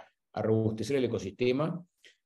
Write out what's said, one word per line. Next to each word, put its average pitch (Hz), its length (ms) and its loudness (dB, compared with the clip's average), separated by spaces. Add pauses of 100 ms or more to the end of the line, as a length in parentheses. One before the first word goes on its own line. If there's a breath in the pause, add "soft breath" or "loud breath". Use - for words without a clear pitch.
(340 loud breath)
a 107 80 -4
robustecer 110 560 2
el 127 80 2
ecosistema. 123 760 -2 (440 soft breath)